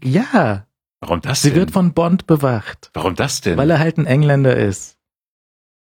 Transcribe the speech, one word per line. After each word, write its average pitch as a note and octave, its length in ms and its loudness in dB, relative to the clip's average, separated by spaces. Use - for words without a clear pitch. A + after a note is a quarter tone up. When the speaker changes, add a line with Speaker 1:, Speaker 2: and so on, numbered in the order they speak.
Speaker 1:
Ja. C3 600 0
Speaker 2:
Warum E2+ 220 -4
das C#3 200 -4
Speaker 1:
Sie D3 80 2
Speaker 2:
denn? C#3 80 2
Speaker 1:
wird F#3 120 0
von F3+ 240 0
Bond E3+ 320 0
bewacht. C3+ 680 -2
Speaker 2:
Warum E2+ 220 -4
das - 260 -4
denn? E2+ 160 -2
Speaker 1:
Weil C#3+ 140 2
er D#3+ 80 4
halt D#3+ 180 0
ein D3+ 100 0
Engländer C#3 500 2
ist. G#2+ 420 -4